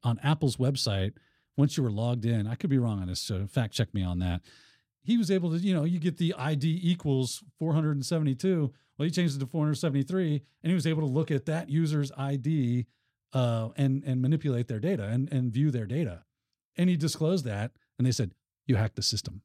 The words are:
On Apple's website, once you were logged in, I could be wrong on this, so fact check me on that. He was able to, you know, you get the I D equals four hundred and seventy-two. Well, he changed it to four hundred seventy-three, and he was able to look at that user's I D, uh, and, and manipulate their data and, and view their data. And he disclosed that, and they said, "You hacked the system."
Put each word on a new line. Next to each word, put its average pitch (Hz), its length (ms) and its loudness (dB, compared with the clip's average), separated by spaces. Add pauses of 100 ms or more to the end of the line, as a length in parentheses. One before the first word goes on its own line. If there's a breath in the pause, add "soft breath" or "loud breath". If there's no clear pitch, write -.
On 117 160 0
Apple's 143 380 2
website, 117 560 0 (440 soft breath)
once 139 200 2
you 151 60 0
were 117 80 0
logged 117 340 -2
in, 110 220 0
I 117 80 -4
could 175 140 -4
be 139 80 2
wrong 113 240 0
on 90 60 -4
this, 90 120 -4
so 98 280 -4
fact 113 260 -2
check - 200 -2
me 101 100 -2
on 87 160 -2
that. 90 220 -2 (600 loud breath)
He 233 160 0
was 202 120 2
able 180 220 0
to, 165 60 0
you 185 160 0
know, 156 100 2
you 175 160 0
get 170 180 -2
the 170 200 0
I 156 180 -2
D 160 260 0
equals 143 640 0 (160)
four 160 140 0
hundred 156 240 2
and 131 80 -4
seventy-two. 156 680 0 (240 soft breath)
Well, 143 80 -2
he 165 60 0
changed 170 240 2
it 139 40 -4
to 135 60 -2
four 151 180 -2
hundred 151 120 2
seventy-three, 151 680 0 (220 soft breath)
and 156 60 0
he 180 40 4
was 170 140 2
able 160 140 0
to 151 60 0
look 151 240 0
at 139 140 0
that 160 240 -4
user's 147 480 0
I 139 200 -2
D, 123 500 0 (460)
uh, 117 440 0
and, 139 260 2
and 127 180 0
manipulate 139 460 0
their 110 120 -4
data 160 260 -2
and, 123 260 -2
and 127 220 0
view 143 180 2
their 120 140 -2
data. 110 380 -4 (540)
And 180 120 4
he 180 80 4
disclosed 160 480 0
that, 104 260 -2 (260)
and 127 100 2
they 127 40 4
said, 110 220 -2 (340)
"You 127 100 4
hacked 110 180 0
the - 80 -6
system." - 420 -4